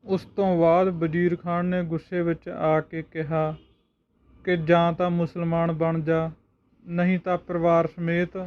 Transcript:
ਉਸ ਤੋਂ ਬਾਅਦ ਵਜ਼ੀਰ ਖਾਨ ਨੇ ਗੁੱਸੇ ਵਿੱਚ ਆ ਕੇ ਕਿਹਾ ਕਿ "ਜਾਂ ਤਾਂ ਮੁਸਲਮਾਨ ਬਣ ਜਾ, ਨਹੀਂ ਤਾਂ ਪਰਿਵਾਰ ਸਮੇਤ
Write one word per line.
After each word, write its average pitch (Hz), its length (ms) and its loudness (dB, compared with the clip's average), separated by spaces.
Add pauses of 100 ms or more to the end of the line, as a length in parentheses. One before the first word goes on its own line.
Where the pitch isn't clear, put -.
ਉਸ 190 200 -2
ਤੋਂ 190 340 0
ਬਾਅਦ 170 280 4
ਵਜ਼ੀਰ 170 480 0
ਖਾਨ 175 300 -4
ਨੇ 180 180 -2
ਗੁੱਸੇ 165 380 -4
ਵਿੱਚ 170 280 -4
ਆ 156 320 0
ਕੇ 160 200 -10
ਕਿਹਾ 156 540 -4 (880)
ਕਿ 180 120 0
"ਜਾਂ 170 360 2
ਤਾਂ 180 160 -2
ਮੁਸਲਮਾਨ 170 640 -2
ਬਣ 165 280 -2
ਜਾ, 160 320 -2 (540)
ਨਹੀਂ 175 340 0
ਤਾਂ 180 180 -2
ਪਰਿਵਾਰ 170 500 2
ਸਮੇਤ 170 600 -2